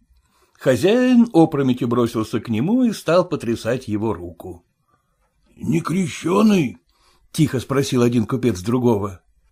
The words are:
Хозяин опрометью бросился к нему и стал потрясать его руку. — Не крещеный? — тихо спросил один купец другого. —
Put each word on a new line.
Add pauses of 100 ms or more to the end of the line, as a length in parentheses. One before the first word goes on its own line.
(600)
Хозяин
опрометью
бросился
к
нему
и
стал
потрясать
его
руку. — (920)
Не
крещеный? — (540)
тихо
спросил
один
купец
другого. — (300)